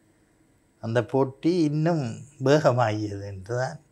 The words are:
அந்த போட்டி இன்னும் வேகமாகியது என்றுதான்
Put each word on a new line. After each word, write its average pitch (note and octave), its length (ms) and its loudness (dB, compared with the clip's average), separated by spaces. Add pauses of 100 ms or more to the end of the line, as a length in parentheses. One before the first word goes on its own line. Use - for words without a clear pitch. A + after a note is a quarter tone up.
(800)
அந்த A2+ 220 0
போட்டி C3+ 580 0
இன்னும் D3+ 540 0 (280)
வேகமாகியது A2+ 840 2
என்றுதான் A#2 540 -8 (120)